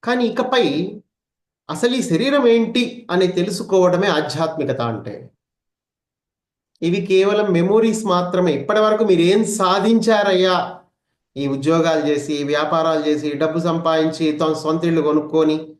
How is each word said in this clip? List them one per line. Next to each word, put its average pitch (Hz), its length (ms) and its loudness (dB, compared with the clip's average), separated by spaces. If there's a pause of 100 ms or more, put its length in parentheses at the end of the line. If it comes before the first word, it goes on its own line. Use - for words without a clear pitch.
కానీ 247 220 0
ఇకపై 202 680 -2 (760)
అసలు 240 260 -2
ఈ 254 60 -2
శరీరం 254 460 0
ఏంటి 233 640 0
అని 180 160 2
తెలుసుకోవడమే 185 800 0
ఆధ్యాత్మికత 151 720 -2
అంటే. 107 500 -8 (1500)
ఇవి 170 240 -2
కేవలం 196 460 2
మెమోరీస్ 208 540 2
మాత్రమే. 180 480 0
ఇప్పటి 208 260 -2
వరకు 214 240 2
మీరు 185 180 4
ఏం 196 240 4
సాధించారయ్యా, 196 1400 2 (540)
ఈ 139 100 -4
ఉద్యోగాలు 156 580 0
చేసి, 147 380 -2
వ్యాపారాలు 151 600 0
చేసి, 151 280 -2
డబ్బు 156 260 -2
సంపాదించి, 160 760 -2
తమ 156 160 0
సొంత 156 300 -2
ఇల్లు 165 180 0
కొనుక్కొని 156 800 0